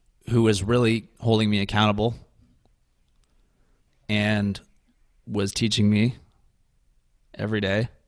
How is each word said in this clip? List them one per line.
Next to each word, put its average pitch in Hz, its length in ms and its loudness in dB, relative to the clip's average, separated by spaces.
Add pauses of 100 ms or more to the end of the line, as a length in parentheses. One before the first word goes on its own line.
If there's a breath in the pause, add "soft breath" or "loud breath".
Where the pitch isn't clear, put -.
(280)
who 117 140 2
was 104 220 2
really 113 440 0 (120)
holding 110 280 2
me 104 120 2
accountable 107 540 0 (1900)
and 104 500 -2 (680)
was 101 260 -4
teaching 107 360 0
me 107 280 2 (1160)
every 107 260 -4
day 101 280 -2 (200)